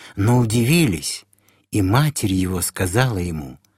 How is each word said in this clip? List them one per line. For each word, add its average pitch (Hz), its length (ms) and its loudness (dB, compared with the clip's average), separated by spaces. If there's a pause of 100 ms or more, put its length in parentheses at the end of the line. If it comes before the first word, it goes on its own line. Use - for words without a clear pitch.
(160)
но 110 220 2
удивились, 117 880 0 (440)
и 107 120 -2
матерь 117 520 0
его 92 280 -2
сказала 101 560 0
ему: 78 420 -6 (180)